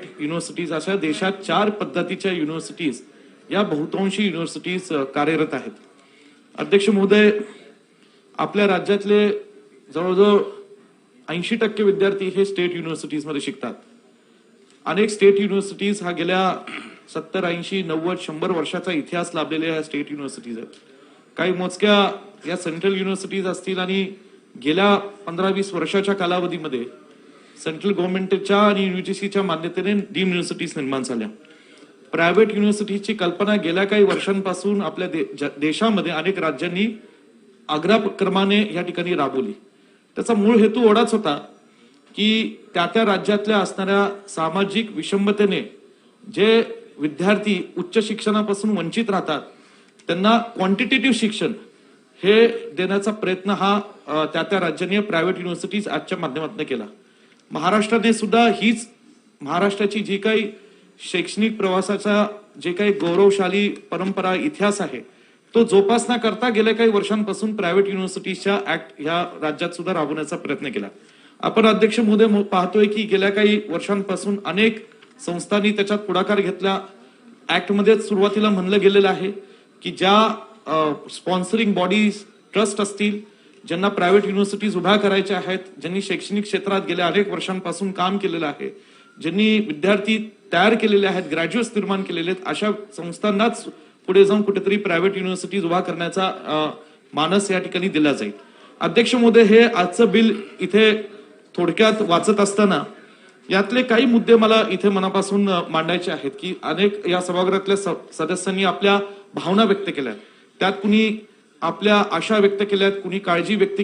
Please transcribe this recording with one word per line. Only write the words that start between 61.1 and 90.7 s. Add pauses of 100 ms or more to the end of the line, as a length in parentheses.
शैक्षणिक
प्रवासाचा (340)
जे
काही
गौरवशाली
परंपरा,
इतिहास
आहे, (560)
तो
जोपासना
करता
गेल्या
काही
वर्षांपासून
प्रायव्हेट
युनिव्हर्सिटीजच्या
ॲक्ट
ह्या
राज्यात
सुद्धा
राबवण्याचा
प्रयत्न
केला. (520)
आपण,
अध्यक्ष
महोदय,
मो-,
पाहतोय
की
गेल्या
काही
वर्षांपासून
अनेक (400)
संस्थांनी
त्याच्यात
पुढाकार
घेतला. (680)
ॲक्टमध्ये
सुरुवातीला
म्हणलं
गेलेलं
आहे (340)
की
ज्या, (320)
अ, (160)
स्पॉन्सरिंग
बॉडीज, (300)
ट्रस्ट
असतील, (480)
ज्यांना
प्रायव्हेट
युनिव्हर्सिटीज
उभ्या
करायच्या
आहेत, (220)
ज्यांनी
शैक्षणिक
क्षेत्रात
गेल्या
अनेक
वर्षांपासून
काम
केलेलं
आहे, (440)
ज्यांनी
विद्यार्थी (220)
तयार